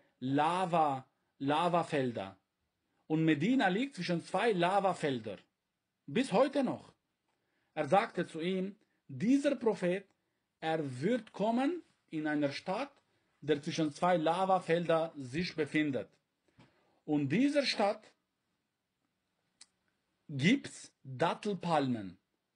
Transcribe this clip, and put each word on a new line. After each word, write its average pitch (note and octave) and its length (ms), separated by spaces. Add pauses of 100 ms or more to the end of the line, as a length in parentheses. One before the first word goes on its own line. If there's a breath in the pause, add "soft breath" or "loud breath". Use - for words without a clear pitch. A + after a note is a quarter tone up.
(200 soft breath)
Lava, D3+ 880 (300)
Lavafelder. C#3 1000 (720)
Und D#3+ 180
Medina F#3+ 420
liegt A#3 280
zwischen E3+ 260
zwei G#3+ 300
Lavafelder. E3+ 840 (680)
Bis G3+ 260
heute C#4 320
noch. D3+ 300 (800)
Er D3+ 140
sagte F#3+ 380
zu - 140
ihm, F#3+ 360 (320)
"Dieser C4+ 480
Prophet, G3 500 (540)
er D3+ 420
wird A3 300
kommen B3+ 500 (280)
in D#3 180
einer D3+ 240
Stadt, G#3 400 (500)
der C#3+ 220
zwischen D#3 280
zwei F3+ 260
Lavafelder E3+ 1000
sich D3 400
befindet. D3 540 (960 soft breath)
Und D3 240
dieser C#4 360
Stadt - 460 (2250)
gibt's D#3+ 640 (100)
Dattelpalmen." C#3+ 1160 (360)